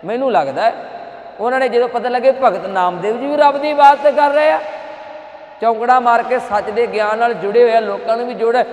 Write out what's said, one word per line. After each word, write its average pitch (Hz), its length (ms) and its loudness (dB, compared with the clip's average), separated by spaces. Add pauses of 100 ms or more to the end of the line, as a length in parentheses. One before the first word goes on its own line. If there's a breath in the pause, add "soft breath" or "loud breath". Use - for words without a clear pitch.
ਮੈਨੂੰ 247 260 -2
ਲੱਗਦਾ 156 300 0
ਹੈ 226 120 2 (640)
ਉਹਨਾਂ 247 200 -2
ਨੇ 262 100 0
ਜਦੋਂ 240 200 0
ਪਤਾ 240 200 -4
ਲੱਗੇ 247 220 2
ਭਗਤ 226 360 0
ਨਾਮਦੇਵ 185 520 -2
ਜੀ 269 80 -6
ਵੀ 294 100 -2
ਰੱਬ 285 200 4
ਦੀ 294 120 -2
ਇਬਾਦਤ 285 460 6
ਕਰ 294 140 4
ਰਹੇ 302 220 2
ਆ, 311 80 0 (1000)
ਚੌਂਕੜਾ 233 380 2
ਮਾਰ 240 240 2
ਕੇ 247 160 -2
ਸੱਚ 208 300 -4
ਦੇ 220 180 0
ਗਿਆਨ 208 300 -2
ਨਾਲ 233 160 0
ਜੁੜੇ 208 300 -2
ਹੋਏ 226 120 2
ਆ, 226 40 4
ਲੋਕਾਂ 214 380 -4
ਨੂੰ 240 100 -6
ਵੀ 247 60 -8
ਜੋੜਿਆ 233 400 0